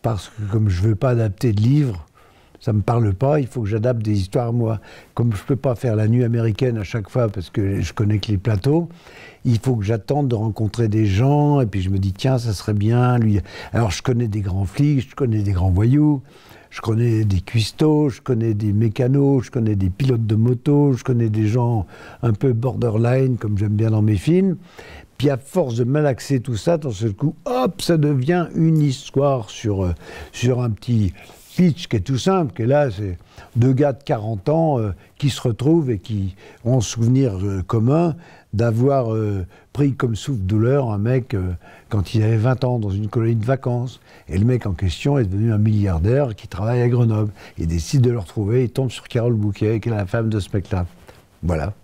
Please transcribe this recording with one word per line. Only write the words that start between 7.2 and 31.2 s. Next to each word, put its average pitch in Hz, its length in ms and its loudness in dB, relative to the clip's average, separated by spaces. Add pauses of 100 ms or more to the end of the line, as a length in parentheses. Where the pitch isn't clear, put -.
parce 98 220 -8
que 98 320 -2
je - 120 -4
connais 107 260 0
que 110 120 -4
les 101 60 2
plateaux, 139 500 0 (560)
il 113 160 2
faut 131 160 0
que 104 80 -4
j'attende 123 460 -2
de 120 60 0
rencontrer 110 520 -2
des 110 180 2
gens 143 540 4
et 127 60 2
puis 98 160 -4
je 92 80 -2
me 98 100 0
dis : « 98 180 0
Tiens, 131 200 0
ça 117 160 -2
serait 107 200 -4
bien, 120 440 2
lui. » 104 240 2 (320)
Alors 110 180 0
je - 100 -6
connais 120 280 0
des 104 100 -4
grands 98 240 -2
flics, 143 460 0
je - 60 -20
connais 110 280 0
des 101 80 0
grands 92 200 2
voyous, 139 500 4 (480)
je - 120 -14
connais 113 420 0
des 95 180 2
cuistots, 151 680 0
je - 120 -8
connais 113 320 0
des 104 200 0
mécanos, 131 720 2
je - 60 -20
connais 110 240 0
des 95 140 0
pilotes 117 360 0
de 107 100 0
moto, 131 580 2
je 117 100 -4
connais 117 260 0
des 107 180 2
gens 117 380 0 (360)
un 117 120 2
peu 127 200 0
borderline, 117 840 0
comme 104 200 -4
j'aime 104 180 0
bien 110 160 2
dans 107 100 2
mes 107 160 2
films. 180 380 2 (640)
Puis 143 120 2
à 135 80 0
force 131 380 -2
de 120 80 0
malaxer 139 560 0
tout 113 180 -4
ça, 165 200 0
d'un 147 140 -6
seul 101 220 -2
coup, 147 220 -2 (100)
hop, 247 360 -2
ça 175 160 2
devient 147 580 0
une 160 260 4
histoire 135 680 0
sur, 98 340 -2
euh, 87 100 0 (380)
sur 123 300 0
un 120 100 0
petit 107 420 0 (420)